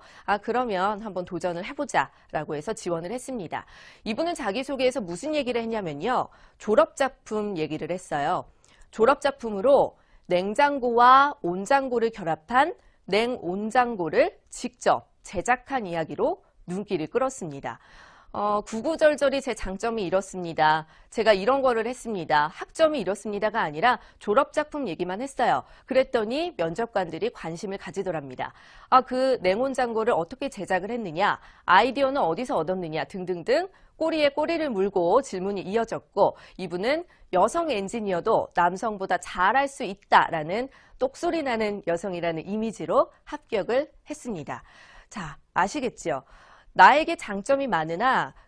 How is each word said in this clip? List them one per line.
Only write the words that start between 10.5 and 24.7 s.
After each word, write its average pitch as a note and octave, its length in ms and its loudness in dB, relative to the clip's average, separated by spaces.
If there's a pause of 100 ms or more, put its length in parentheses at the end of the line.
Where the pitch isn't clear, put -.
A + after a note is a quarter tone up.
온장고를 A3+ 680 0
결합한 A3+ 640 0 (320)
냉온장고를 G#3+ 1300 0 (100)
직접 - 580 -2 (140)
제작한 A#3+ 640 -4
이야기로 E3+ 580 -2 (220)
눈길을 F3+ 420 -4
끌었습니다. D3 720 -6 (540)
어, G#3 280 -2
구구절절히 C#4 800 2
"제 A#3+ 120 -4
장점이 G#3+ 520 -4
이렇습니다. D#3+ 840 0 (220)
제가 A3 240 4
이런 A3+ 280 2
거를 A#3 240 2
했습니다. E3 640 -2
학점이 D#4 540 0
이렇습니다."가 G#3 580 -4
아니라 F#3 400 2 (200)
졸업작품 C#4+ 680 0